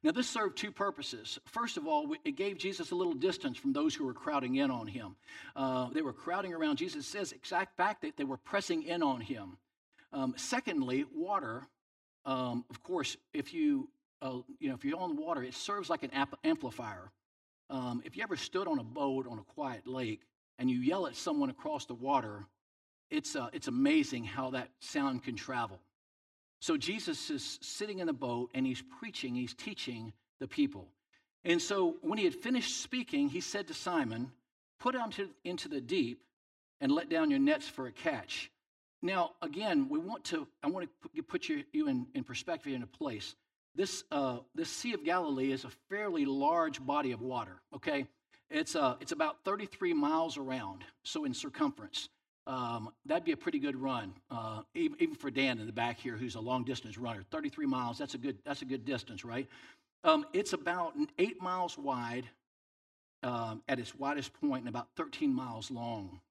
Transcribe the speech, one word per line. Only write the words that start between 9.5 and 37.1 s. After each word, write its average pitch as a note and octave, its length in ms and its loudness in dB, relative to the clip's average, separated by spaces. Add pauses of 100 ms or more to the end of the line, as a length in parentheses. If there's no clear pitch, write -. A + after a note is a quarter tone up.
Um, C3+ 240 0
secondly, C#3+ 720 0 (100)
water, D3+ 500 -2 (600)
um, B2+ 440 0
of - 140 -14
course, F3 320 -2 (180)
if - 200 -4
you, D4+ 340 2 (340)
uh, B2+ 180 -4 (200)
you - 80 -2
know, C3+ 80 0
if - 80 -12
you're D3+ 160 0
on F3 160 0
water, E3 260 -2
it B2 120 -6
serves - 360 -4
like E4 140 2
an C4 80 -6
amp-, C#4 320 0
amplifier. B2 680 -2 (600)
Um, B2 340 -2
if - 140 -10
you G#3+ 60 -2
ever A3+ 120 -2
stood - 320 0
on D3+ 120 2
a A#2 40 -4
boat C3 420 0
on A#2 140 -8
a - 140 -18
quiet B2+ 340 -4
lake B2 360 -2 (360)
and B2+ 100 4
you B2 100 6
yell F#3+ 280 4
at - 80 -6
someone D4 340 2
across D4 360 -4
the - 80 -10
water, A2+ 520 0 (640)
it's, D4+ 280 0
uh, A#3+ 160 -2
it's - 160 -4
amazing C#4+ 560 4
how B2 240 -2
that - 200 -2 (100)
sound C#3 440 0
can A2+ 140 -4
travel. A#2 420 -2 (840)
So D#3+ 160 2
Jesus - 520 -2
is - 320 -4
sitting G3+ 380 -4
in F3 80 0
the D#3 60 2
boat B2 400 -2
and C3 120 2
he's B2+ 160 0 (160)
preaching, C3+ 380 -4
he's B2 180 -2
teaching A2+ 600 -6 (260)
the - 80 -4
people. - 400 2 (560)
And E3+ 180 6
so F#3+ 380 4
when F3 180 0
he G#3+ 60 2
had F3+ 100 6
finished - 480 0
speaking, C#4 460 0
he C4+ 140 0
said - 260 -4
to D#4 60 -8
Simon, C3 580 0 (480)
"Put B3+ 160 2
out A#3+ 120 -2
into, G3 220 -4 (140)
into F3 240 -4
the C#3+ 140 -2
deep A#2+ 420 0 (560)
and C4+ 100 2
let D4+ 200 4
down D#4+ 200 6